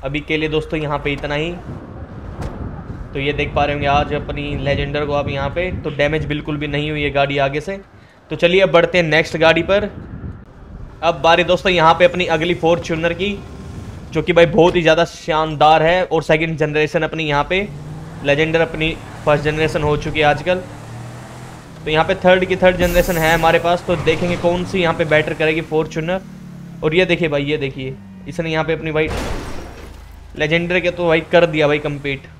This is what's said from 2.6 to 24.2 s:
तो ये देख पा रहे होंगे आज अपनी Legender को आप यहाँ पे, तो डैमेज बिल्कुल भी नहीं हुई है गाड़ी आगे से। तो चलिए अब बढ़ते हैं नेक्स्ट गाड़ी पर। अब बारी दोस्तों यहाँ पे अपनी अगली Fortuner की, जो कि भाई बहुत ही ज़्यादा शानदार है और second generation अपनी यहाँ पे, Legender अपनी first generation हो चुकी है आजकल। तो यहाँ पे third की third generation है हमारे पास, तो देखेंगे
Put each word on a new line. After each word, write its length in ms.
तो 60
ये 140
देख 220
पा 100
रहे 80
होंगे 140
आज 260
अपनी 300
Legender 480
को 60
आप 160
यहाँ 200
पे, 240
तो 180
डैमेज 340
बिल्कुल 320
भी 100
नहीं 240
हुई 120
है 80
गाड़ी 280
आगे 220
से। 180
तो 40
चलिए 260
अब 100
बढ़ते 260
हैं 80
नेक्स्ट 320
गाड़ी 260
पर। 260
अब 180
बारी 240
दोस्तों 260
यहाँ 220
पे 120
अपनी 220
अगली 300
Fortuner 560
की, 180
जो 100
कि 120
भाई 140
बहुत 280
ही 60
ज़्यादा 240
शानदार 800
है 220
और 180
second 340
generation 460
अपनी 200
यहाँ 260
पे, 180
Legender 360
अपनी 340
first 180
generation 400
हो 160
चुकी 200
है 80
आजकल। 340
तो 60
यहाँ 160
पे 100
third 300
की 100
third 220
generation 400
है 160
हमारे 260
पास, 260
तो 120
देखेंगे 400